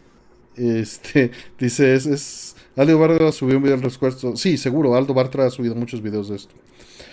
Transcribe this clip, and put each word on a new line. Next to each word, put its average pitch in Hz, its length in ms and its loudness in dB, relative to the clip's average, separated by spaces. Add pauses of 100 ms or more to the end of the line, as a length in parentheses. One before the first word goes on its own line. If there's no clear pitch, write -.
(560)
Este, 120 760 0 (140)
<laughs> - 140 -18
dice, 131 360 4
es, 131 100 0
es... - 500 -6 (200)
Aldo 151 240 4
Bartra 160 320 4
subió 135 260 0
un 139 60 0
video 139 120 2
al 131 80 -4
respecto. 131 520 -4
Sí, 170 220 0
seguro, 131 380 0
Aldo 135 180 0
Bartra 127 320 0
ha 123 40 2
subido 120 260 -4
muchos 117 260 -8
videos 104 280 -6
de 104 80 -8
esto. - 180 -20 (580)